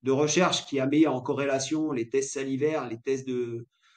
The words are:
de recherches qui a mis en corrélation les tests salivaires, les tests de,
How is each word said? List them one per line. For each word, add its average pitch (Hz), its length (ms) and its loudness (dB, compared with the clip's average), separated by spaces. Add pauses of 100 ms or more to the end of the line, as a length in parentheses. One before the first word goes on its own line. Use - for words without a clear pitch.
de 127 100 0
recherches 151 540 2
qui 135 140 -2
a 131 80 0
mis 151 180 6
en 127 160 0
corrélation 143 680 -2
les 117 180 -4
tests 135 240 0
salivaires, 135 540 -2
les 117 120 -8
tests 131 280 -4
de, 120 400 -4 (300)